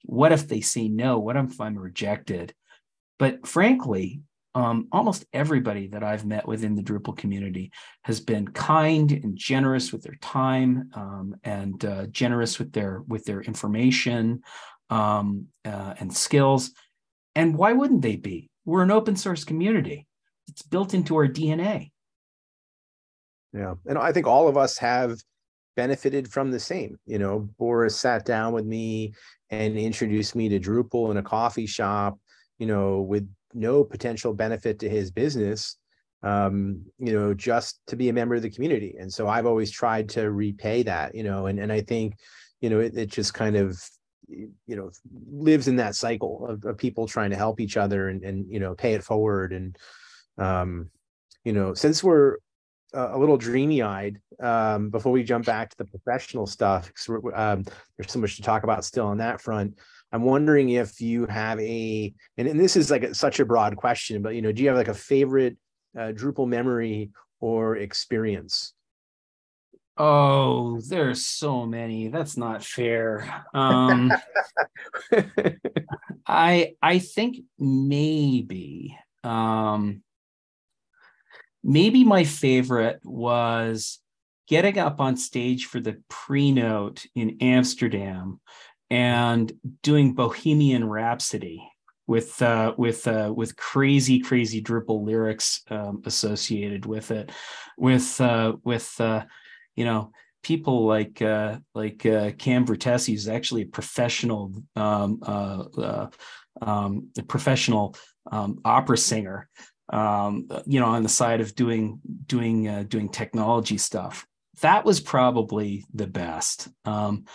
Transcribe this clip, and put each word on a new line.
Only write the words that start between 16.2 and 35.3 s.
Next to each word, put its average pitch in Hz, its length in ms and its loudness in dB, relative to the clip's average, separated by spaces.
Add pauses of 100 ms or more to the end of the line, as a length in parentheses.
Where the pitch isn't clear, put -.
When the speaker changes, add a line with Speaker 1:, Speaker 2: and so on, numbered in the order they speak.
Speaker 1:
And 160 220 2
why 202 160 6
wouldn't 254 300 4
they 107 140 0
be? 98 340 -10 (160)
We're 180 160 4
an 185 80 6
open 220 260 4
source 175 260 -4
community. 160 640 -2 (420)
It's - 120 -20
built 190 320 -4
into 165 240 2
our 147 120 6
D 156 220 -2
N 156 100 0
A. 196 300 -4 (1600)
Speaker 2:
Yeah. 95 200 -6 (120)
And 143 100 -4
I 151 160 0
think 165 140 0
all 139 220 6
of 139 100 4
us 131 180 2
have 123 420 0 (580)
benefited 135 540 -2
from 139 200 -2
the 123 100 -2
same. - 460 -8
You 107 120 -4
know, 101 300 -2 (100)
Boris 117 380 2
sat 120 300 0
down 113 260 0
with 110 140 -2
me 110 480 -6 (340)
and 107 300 -2
introduced 107 580 -2
me 110 140 0
to 98 100 2
Drupal 113 500 0
in 104 60 0
a 98 60 -2
coffee 113 440 -2
shop, 101 520 -2 (400)
you 113 80 -4
know, 98 340 2
with 101 260 -2 (280)
no 123 300 4
potential 117 480 -6
benefit 110 460 -2
to 107 100 -6
his 101 220 -2
business, 110 640 -4 (460)